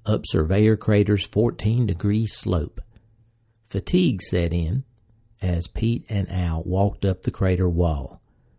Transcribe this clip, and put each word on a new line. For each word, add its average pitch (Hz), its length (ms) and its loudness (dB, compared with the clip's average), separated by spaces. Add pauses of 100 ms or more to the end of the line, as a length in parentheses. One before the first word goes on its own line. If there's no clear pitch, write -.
up 107 180 0
Surveyor 101 540 2
Crater's 104 480 2
fourteen 117 580 0
degree 104 400 0
slope. - 560 -4 (840)
Fatigue 127 540 0
set 85 320 0
in 87 300 -2 (580)
as 87 280 -2
Pete 117 400 -2
and 98 200 -2
Al 85 360 -2
walked 95 400 0
up 95 180 0
the - 80 -4
crater 92 380 0
wall. 82 520 -2 (380)